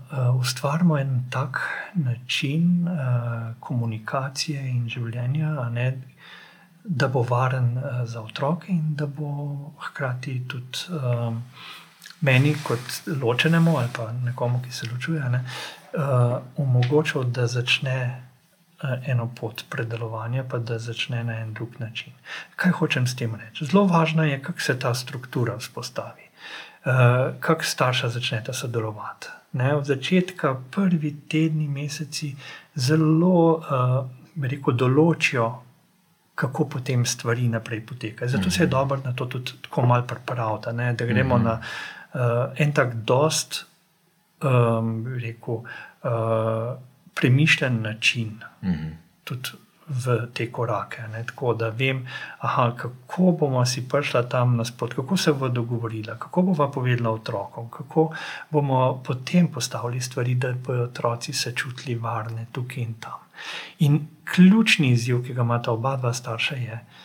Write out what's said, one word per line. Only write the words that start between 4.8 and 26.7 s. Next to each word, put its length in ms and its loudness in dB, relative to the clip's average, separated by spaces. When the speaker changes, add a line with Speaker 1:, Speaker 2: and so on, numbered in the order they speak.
Speaker 1:
življenja, 720 -2
a 120 -4
ne, 320 -2
da 260 0
bo 160 2
varen, 520 2
eh, 80 -4
za 180 -8
otroke 480 -4
in 240 0
da 140 -2
bo 220 -6
hkrati 640 -4
tudi, 340 -10
eh, 420 0
meni 380 6
kot 220 -2
ločenemu 640 4
ali 120 0
pa 240 -6
nekomu, 460 0
ki 120 -8
se 160 -8
ločuje, 340 -4
a 80 -2
ne, 140 0
eh, 80 -2
omogočal, 720 2
da 220 0
začne, 720 -2
eh, 260 -4
eno 260 0
pot 360 -8
predelovanja, 760 -4
pa 140 -4
da 200 -2
začne 460 -4
na 120 -4
en 180 -6
drug 240 -8
način. 360 -10
Kaj 200 2
hočem 320 0
s 100 -2
tem 180 -4
reči? 320 -10
Zelo 200 4
važno 380 4
je, 180 0
kako 200 -10
se 140 0
ta 180 -2
struktura 600 -4
vzpostavi. 680 -10